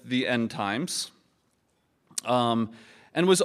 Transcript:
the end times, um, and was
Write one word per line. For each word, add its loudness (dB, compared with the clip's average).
the -2
end 0
times, -4
um, 2
and 2
was 6